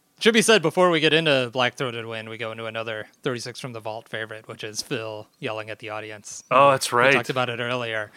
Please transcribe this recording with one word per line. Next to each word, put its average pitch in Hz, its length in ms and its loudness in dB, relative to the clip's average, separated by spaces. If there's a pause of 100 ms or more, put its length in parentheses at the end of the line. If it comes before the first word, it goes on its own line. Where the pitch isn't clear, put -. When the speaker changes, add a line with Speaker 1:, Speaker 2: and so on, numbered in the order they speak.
(200)
Speaker 1:
should 220 140 4
be 220 100 6
said 214 180 6
before 180 280 4
we 160 120 2
get 156 100 4
into 143 400 4
Black-Throated 123 540 -2
Wind, 110 240 -10
we 110 80 -10
go 110 140 -8
into 113 140 -10
another 110 420 -6 (160)
thirty-six 123 360 -6
from 127 140 -12
the 113 80 -12
Vault 110 260 -10
favorite, 110 400 -10
which 110 160 -14
is 107 180 -8
Phil 110 460 -8 (120)
yelling 110 300 -8
at 107 100 -12
the 110 100 -12
audience. 107 600 -12
Speaker 2:
Oh, 139 220 8
that's 135 220 0
Speaker 1:
We 120 60 4
Speaker 2:
right. 135 140 6
Speaker 1:
talked 123 160 0
about 127 200 -2
it 117 100 -6
earlier. 117 580 -6